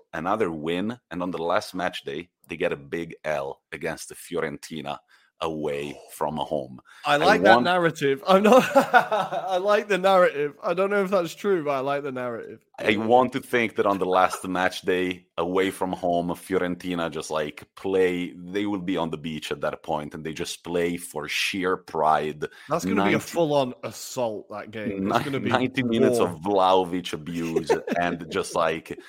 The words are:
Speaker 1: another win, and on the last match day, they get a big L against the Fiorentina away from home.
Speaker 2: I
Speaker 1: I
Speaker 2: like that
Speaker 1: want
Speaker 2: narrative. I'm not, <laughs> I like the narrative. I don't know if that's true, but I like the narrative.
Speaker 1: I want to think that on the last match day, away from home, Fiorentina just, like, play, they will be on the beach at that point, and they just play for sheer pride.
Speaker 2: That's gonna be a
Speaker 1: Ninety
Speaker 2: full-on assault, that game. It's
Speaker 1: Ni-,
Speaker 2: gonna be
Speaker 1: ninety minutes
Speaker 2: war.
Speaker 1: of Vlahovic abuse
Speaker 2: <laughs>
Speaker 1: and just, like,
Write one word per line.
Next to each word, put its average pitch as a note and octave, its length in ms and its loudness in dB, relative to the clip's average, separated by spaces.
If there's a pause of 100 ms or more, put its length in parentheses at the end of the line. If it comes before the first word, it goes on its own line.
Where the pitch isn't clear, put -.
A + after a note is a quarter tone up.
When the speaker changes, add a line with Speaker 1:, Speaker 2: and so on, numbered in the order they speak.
(120)
Speaker 1:
another F#2 380 -2
win, F2+ 480 -4 (120)
and F2 120 -8
on F#2 80 -4
the E2 120 -6
last F2 320 -2
match F2+ 300 -4
day, D2 240 -10 (200)
they E2+ 80 -10
get E2 160 0
a D#2 40 -6
big E2 380 -8 (100)
L C#2 460 -6
against D#2+ 380 -8
the - 80 -16
Fiorentina D2 840 -8 (420)
away D2 580 -4 (140)
from D#2 260 -4
home. C2 420 -6 (240)
Speaker 2:
I D3 100 2
Speaker 1:
I - 40 2
Speaker 2:
like F3+ 240 4
that F#3+ 120 8
Speaker 1:
want F3 100 4
Speaker 2:
narrative. D#3+ 640 0
I'm F#3+ 160 6
not, G#3+ 280 8
<laughs> - 60 0
I F#3+ 840 2
like G#3 300 2
the G3 100 2
narrative. F3 640 4
I F3 120 0
don't G3 160 0
know G3+ 140 2
if F#3 60 -4
that's F3 240 0
true, F#3 300 0
but C#3+ 80 0
I C3 80 0
like C#3 220 -2
the C#3+ 100 -6
narrative. A#2+ 480 -8 (180)
Speaker 1:
I A2 180 4
want A#2+ 380 6
to C3 60 -2
think A2+ 360 0
that A2 100 4
on G2 120 2
the F2+ 80 0
last F#2 420 4
match F2+ 340 -2
day, F2+ 440 0 (100)
away F2+ 340 0
from F#2 220 -4
home, F2 380 0
Fiorentina F2 800 -2
just, D#2 200 -8
like, D#2 340 -4 (120)
play, F2+ 600 0
they F2+ 300 -4
will G2+ 140 -2
be F2 160 -2
on E2 140 -2
the D#2 80 -8
beach D2+ 340 -8
at C#2+ 80 -8
that D2 220 -6
point, D2+ 320 -6
and D#2 100 -10
they D#2+ 80 -8
just - 320 -10
play F2 320 0
for D2+ 320 -10
sheer F#2 480 -2
pride. D2+ 680 0 (220)
Speaker 2:
That's E3+ 160 -2
gonna F#2 120 0
be G3 40 2
a G3+ 120 2
Speaker 1:
Ninety - 60 2
Speaker 2:
full-on C#3+ 560 0 (100)
assault, A2+ 680 -6
that G#2 220 -12
game. G2+ 360 -4
It's A#2 100 2
Speaker 1:
Ni-, D3 60 -2
Speaker 2:
gonna C3+ 160 -4
be G#2 100 -2
Speaker 1:
ninety B2+ 340 0
minutes A#2+ 340 4
Speaker 2:
war. F#2+ 100 4
Speaker 1:
of E2 120 -8
Vlahovic F#2 720 2
abuse E2 580 -4 (160)
Speaker 2:
<laughs> - 140 -2
Speaker 1:
and F2 300 -2
just, F2+ 260 -2
like, E2 420 -2 (100)